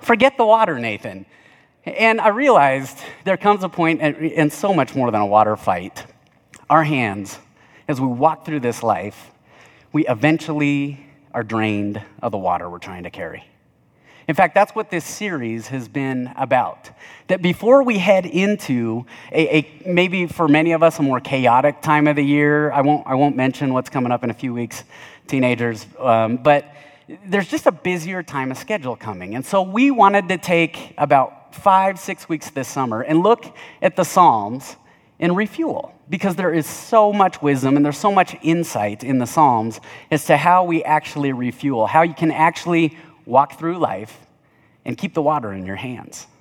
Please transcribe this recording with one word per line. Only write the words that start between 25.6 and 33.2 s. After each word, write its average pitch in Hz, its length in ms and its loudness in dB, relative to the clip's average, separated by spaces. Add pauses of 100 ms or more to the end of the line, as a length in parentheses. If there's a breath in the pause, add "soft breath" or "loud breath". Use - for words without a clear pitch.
um, 113 380 2
but 143 260 2 (440 loud breath)
there's 196 380 -4
just - 200 -2
a 254 60 4
busier 180 500 -6
time 135 280 -6
of 127 80 -10
schedule 131 380 -6
coming. 98 400 -10
And 131 100 -8
so 196 160 0
we 214 280 2
wanted 202 380 4
to 185 100 -2
take 170 600 -2
about 139 560 0
five, 190 460 2
six - 280 -12
weeks 156 220 -8
this 131 160 -8
summer 120 360 -4
and 156 200 0